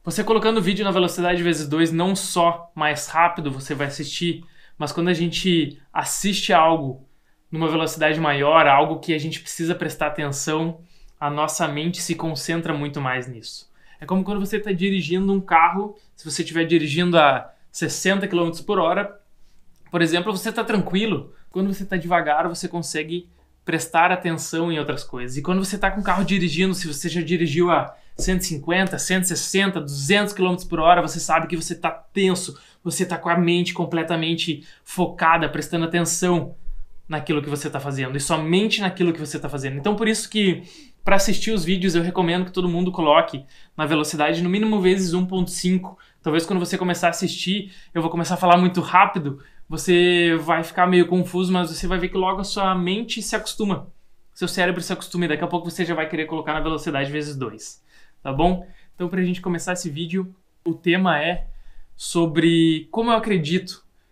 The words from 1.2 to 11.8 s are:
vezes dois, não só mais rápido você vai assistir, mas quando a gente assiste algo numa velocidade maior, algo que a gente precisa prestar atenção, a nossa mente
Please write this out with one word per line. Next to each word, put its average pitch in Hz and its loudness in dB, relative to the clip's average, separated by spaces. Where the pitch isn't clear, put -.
vezes 156 0
dois, 165 2
não 180 0
só 170 0
mais 151 -2
rápido 165 2
você 135 -6
vai 139 -2
assistir, 156 -6
mas 143 -6
quando 175 0
a 180 2
gente 165 0
assiste - -2
algo 160 2
numa 160 0
velocidade 156 0
maior, 147 4
algo 147 4
que 165 -2
a 151 0
gente 156 -6
precisa 170 -4
prestar 151 -4
atenção, 156 -4
a 147 -2
nossa 156 -2
mente 151 -4